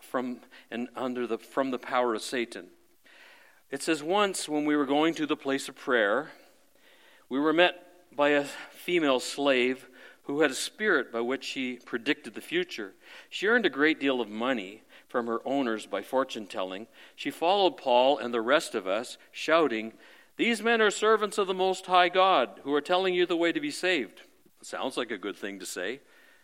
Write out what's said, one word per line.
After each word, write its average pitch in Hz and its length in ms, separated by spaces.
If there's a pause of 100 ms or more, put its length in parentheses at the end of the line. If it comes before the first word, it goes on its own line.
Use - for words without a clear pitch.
from 123 380 (320)
and 120 260
under 123 300
the, 110 100
from 135 340
the 123 80
power 123 360
of 104 80
Satan. 110 460 (1000)
It 139 120
says, 160 200
"Once 190 460
when 151 160
we 151 100
were 147 120
going 151 280
to 151 120
the 147 100
place 135 320
of 139 80
prayer, 123 540 (1000)
we 127 100
were 151 140
met 170 360 (300)
by 143 120
a 143 140
female 143 760
slave 127 680 (360)
who 143 160
had 151 100
a 135 40
spirit 180 580
by 117 80
which 131 240
she 127 420
predicted 120 480
the 117 60
future. 147 520 (380)
She - 160
earned 226 180
a 165 60
great 147 300
deal 135 200
of 110 80
money 107 540 (260)
from 117 180
her 117 200
owners 123 400
by 98 160
fortune 127 440
telling. 95 400 (280)
She - 160
followed 180 480
Paul 131 400
and 120 160
the 113 80
rest 139 320
of 101 120
us, 104 300 (140)
shouting, 120 640 (420)
'These 208 260
men 226 200
are 208 80
servants 214 480
of 202 80
the 190 80
Most 185 320
High 180 220
God 180 560
who 139 100
are 147 60
telling 180 340
you 180 100
the 175 120
way 170 160
to 156 80
be 147 100
saved.'" 156 520 (380)
Sounds 107 360
like 120 160
a 110 40
good 95 200
thing 101 240
to 90 60
say, 101 340 (440)